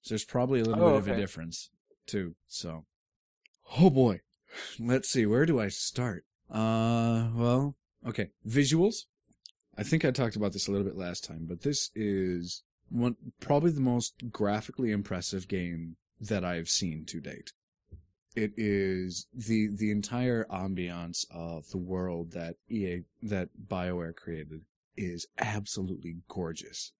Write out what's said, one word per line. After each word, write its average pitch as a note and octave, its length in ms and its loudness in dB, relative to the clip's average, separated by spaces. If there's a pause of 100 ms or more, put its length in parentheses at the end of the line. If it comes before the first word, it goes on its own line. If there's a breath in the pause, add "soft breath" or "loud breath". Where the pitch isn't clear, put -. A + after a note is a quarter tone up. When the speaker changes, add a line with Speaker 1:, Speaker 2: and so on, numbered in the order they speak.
Speaker 1:
So - 120 -16
there's G#2+ 120 0
probably B2+ 340 2
a A2+ 60 4
little A2+ 180 4
Speaker 2:
Oh, E3+ 80 10
Speaker 1:
bit C3 80 8
of F#2+ 80 0
a G2+ 40 4
Speaker 2:
okay. - 80 6
Speaker 1:
difference, E2+ 520 -6 (340)
too. F2+ 300 -2 (120)
So, D#2+ 380 -10 (920)
oh F3+ 100 12
boy. B2+ 320 6 (580 loud breath)
Let's B2 300 0
see, A#2+ 160 4
where A#2+ 200 4
do D3+ 140 2
I G2+ 100 0
start? G#2+ 560 -4 (240)
Uh, A2+ 840 2
well, B2 400 2 (320)
okay. A2 220 -4 (180)
Visuals. D3 580 4 (720)
I - 60 -4
think D#3+ 220 2
I C3+ 60 4
talked A#2+ 240 0
about G#2 180 0
this G2 140 -4
a G2 40 -2
little G2+ 140 2
bit F#2 120 -4
last F2+ 260 -6
time, D#2+ 240 -10
but E2+ 140 -8
this - 340 -2
is F#2 680 -2 (260)
one, A#2+ 260 2 (240)
probably D3+ 320 4
the D3 100 -2
most B2 320 2 (180)
graphically G#2+ 600 0
impressive F#2+ 560 -4
game E2+ 480 -4 (240)
that G2+ 240 -2
I've E2+ 260 -4
seen D#2 360 -2
to E2 160 -10
date. - 320 -14 (840)
It G#2+ 220 0
is F#2+ 760 0
the, A2 400 2
the G#2+ 180 0
entire A#2 600 0
ambiance F2 800 -4
of E2 380 -10
the G2 80 -8
world F2+ 560 -4
that E2+ 220 -8 (140)
E G#2+ 180 -2
A, F2 160 -6 (200)
that G2 260 -4 (200)
BioWare F2+ 460 -4
created D#2+ 460 -10 (360)
is F2 300 -6 (100)
absolutely F#2+ 800 -4 (100)
gorgeous. - 720 -8